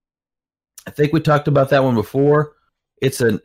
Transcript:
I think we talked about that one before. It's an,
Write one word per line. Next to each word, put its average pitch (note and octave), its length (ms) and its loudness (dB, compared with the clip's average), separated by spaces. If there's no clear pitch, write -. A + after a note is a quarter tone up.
I G3+ 40 -16
think D3 220 -2
we D#3+ 60 0
talked D3+ 280 0
about C#3 220 0
that C3+ 140 2
one B2+ 120 0
before. D3 580 0
It's C3 200 -2
an, A2+ 240 0